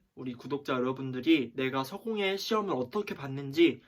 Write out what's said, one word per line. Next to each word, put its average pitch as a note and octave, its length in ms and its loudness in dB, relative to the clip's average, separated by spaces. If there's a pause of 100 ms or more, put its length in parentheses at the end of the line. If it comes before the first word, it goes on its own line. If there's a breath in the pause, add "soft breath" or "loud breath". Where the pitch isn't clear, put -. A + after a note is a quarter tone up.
(140)
우리 B2+ 220 -10
구독자 C#3 400 -4
여러분들이 C3 800 2
내가 C3 280 0
서공의 G3 540 -2
시험을 G3+ 380 0
어떻게 F3+ 400 -2
봤는지 C#3 720 2